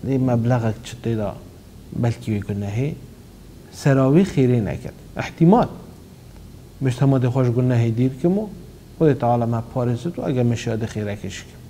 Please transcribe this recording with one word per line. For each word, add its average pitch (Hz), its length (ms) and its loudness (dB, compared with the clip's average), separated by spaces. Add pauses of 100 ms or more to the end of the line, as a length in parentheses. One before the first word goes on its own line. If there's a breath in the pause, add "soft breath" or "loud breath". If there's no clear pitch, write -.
دی 131 120 0
مبلغ 120 640 2
چطی - 320 -6
دا 104 180 -4 (680)
بلکی 110 360 -2
و - 20 -4
گناهی 104 560 -4 (760)
سراوی 135 520 4
خیره 127 360 2
نکد. 87 320 -6 (240)
احتمال 175 520 4 (1120)
مشت 127 220 0
ما 135 160 4
دی 123 100 0
خوش 127 180 2
گناهی 120 440 2
دیر 123 220 0 (100)
کمو 196 240 0 (520)
خود 160 140 4
تعالی 120 320 2
ما 117 160 -2
پارزد 123 580 -4
و - 40 -8
اگر 127 200 0
مشیاد 113 440 -2
خیره 104 300 -6
کش 101 260 -12
کم. - 280 -20